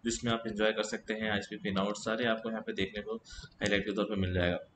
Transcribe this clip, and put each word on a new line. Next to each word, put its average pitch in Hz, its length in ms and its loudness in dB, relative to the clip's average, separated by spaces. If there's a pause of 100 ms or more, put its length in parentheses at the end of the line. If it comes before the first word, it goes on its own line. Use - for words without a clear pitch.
जिसमें 117 280 0
आप 117 140 0
enjoy 107 260 2
कर 107 100 0
सकते 107 320 -4
हैं 110 160 -2
आईएसपी 104 260 -2
पिनआउट, 101 400 0
सारे 113 300 0
आपको 113 240 0
यहाँ 110 120 -4
पे 113 100 -6
देखने 98 300 -2
को 107 140 -6 (280)
हाईलाइट 101 400 0
के 104 80 -2
तौर 101 120 2
पे 104 120 -2
मिल 92 180 2
जाएगा। 87 240 4 (180)